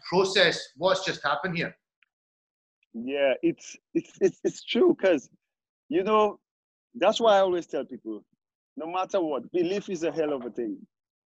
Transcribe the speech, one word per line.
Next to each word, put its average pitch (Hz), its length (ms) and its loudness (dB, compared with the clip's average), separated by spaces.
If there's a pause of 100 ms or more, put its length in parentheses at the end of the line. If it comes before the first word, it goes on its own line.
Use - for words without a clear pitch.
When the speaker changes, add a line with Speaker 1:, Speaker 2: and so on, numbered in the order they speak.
Speaker 1:
process 185 540 2 (160)
what's 185 260 0
just 143 200 -6
happened 156 340 -2
here. 143 180 -4 (1160)
Speaker 2:
Yeah, 131 400 0 (100)
it's, - 340 -2 (160)
it's, - 260 -4
it's, 190 240 0
it's - 200 -4
true, 330 320 2
'cause, 175 340 0 (600)
you 185 140 0
know, 214 360 2 (560)
that's 214 260 2
why 220 160 6
I 190 40 6
always 180 260 0
tell - 180 -6
people, 107 380 -12 (540)
no 151 100 -10
matter 185 340 -2
what, 147 300 -4
belief 180 380 -2
is 170 140 -6
a 160 80 -2
hell 151 220 -2
of 127 100 -6
a 120 60 -10
thing. 107 260 -6 (560)